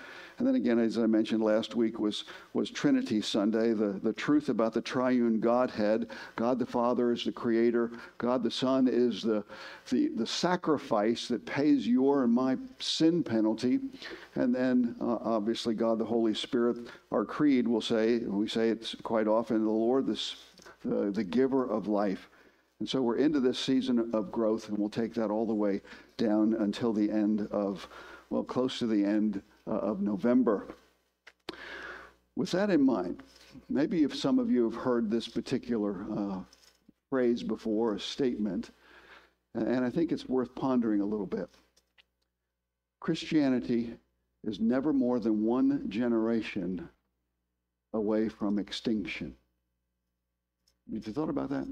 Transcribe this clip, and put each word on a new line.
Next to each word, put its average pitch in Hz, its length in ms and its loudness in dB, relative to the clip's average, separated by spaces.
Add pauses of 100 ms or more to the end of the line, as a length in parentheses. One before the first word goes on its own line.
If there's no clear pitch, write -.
(380)
And 127 100 2
then 131 80 2
again, 117 240 2
as 110 180 0
I 117 80 2
mentioned 110 380 2
last 110 320 2
week, 113 240 0
was, 107 240 -2 (300)
was 113 140 0
Trinity 127 520 2
Sunday, 110 520 2
the, 101 300 0
the 110 100 0
truth 147 360 0
about 113 260 0
the 120 60 0
triune 123 580 2
Godhead. 117 680 2 (260)
God 123 240 0
the 120 80 -2
Father 120 460 0
is 117 120 -4
the 117 60 -2
creator. 117 640 2 (260)
God 123 240 0
the 113 80 0
Son 131 380 2
is 117 340 2
the, 107 220 0 (460)
the, 120 180 2
the 220 180 -2
sacrifice 131 1000 0
that 117 180 -4
pays 143 400 2
your 131 380 4
and 117 80 4
my 131 240 2 (240)
sin 165 420 2
penalty. 113 560 0 (560)
And 131 180 0
then, 123 480 2
uh, 117 220 -2
obviously, 113 500 -2
God 113 280 0
the 113 40 -2
Holy 113 300 2
Spirit. 120 440 0 (340)
Our 117 120 0
creed 127 440 2
will 117 120 2
say, 113 380 2
we 107 300 -2
say 113 220 2
it's - 340 -4
quite 110 240 0
often, 110 360 2
"The 107 60 2
Lord, 117 380 2
the 110 60 -2
s-, - 200 -6 (500)
the, 110 280 -2
the 104 100 -2
giver 127 480 2
of 104 160 -2
life." 101 420 0 (520)
And 107 80 -4
so 135 140 -2
we're 120 160 0
into 147 200 4
this 123 220 2
season 123 520 0
of 107 200 -2
growth, 110 360 0
and 107 80 -4
we'll 101 120 0
take 113 260 -4
that 110 160 -2
all 110 160 0
the 110 80 0
way 101 260 0 (360)
down 107 380 4
until 113 380 0
the 104 160 2
end 107 440 0
of, 101 340 -2 (440)
well, 117 120 -2
close - 380 -2
to 120 80 0
the 104 160 2
end, 104 360 0 (260)
uh, - 40 -6
of 98 320 -2
November. 120 640 2 (1700)
With 123 140 -2
that 196 180 2
in 202 140 4
mind, 95 400 0 (480)
maybe 156 320 2
if 135 120 2
some 131 240 2
of 120 120 0
you 123 140 4
have 113 100 0
heard 120 360 0
this 113 160 0
particular, 110 800 -4 (100)
uh, 101 260 -4 (680)
phrase 123 340 2
before, 110 520 -2
a 101 60 -6
statement, 107 720 -4 (840)
a-, 113 60 -4
and 120 220 0
I 123 60 -2
think 160 240 0
it's 135 160 -4
worth 127 260 0
pondering 117 460 0
a 98 60 0
little 107 180 -4
bit. 90 240 -6 (1500)
Christianity 127 920 0 (520)
is 104 140 -6
never 127 320 2
more 123 260 2
than 107 240 0
one 135 460 2
generation 110 960 -2 (1080)
away 110 340 0
from 104 300 -2
extinction. 98 760 -4 (1600)
Have - 140 -8
you 110 80 -6
thought 156 160 -4
about 139 180 -4
that? 135 240 -4